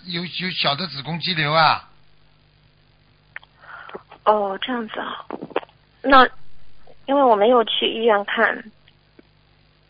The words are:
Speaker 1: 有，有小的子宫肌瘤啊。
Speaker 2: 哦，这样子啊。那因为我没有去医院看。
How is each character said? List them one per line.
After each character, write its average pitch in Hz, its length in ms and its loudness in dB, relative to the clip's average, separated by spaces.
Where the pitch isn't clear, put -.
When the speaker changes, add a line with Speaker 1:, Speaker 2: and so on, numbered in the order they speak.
Speaker 1:
有， 175 180 -8
有 175 280 -6
小 147 240 0
的 - 120 -8
子 139 160 -12
宫 160 160 -6
肌 180 140 -4
瘤 151 180 0
啊。 151 380 4
Speaker 2:
哦， 202 380 2
这 262 100 -6
样 233 160 -4
子 - 120 -10
啊。 - 260 -10
那 262 220 8
因 277 100 0
为 277 80 4
我 240 120 6
没 202 140 4
有 240 140 4
去 - 220 -2
医 226 200 -2
院 208 200 2
看。 - 460 -2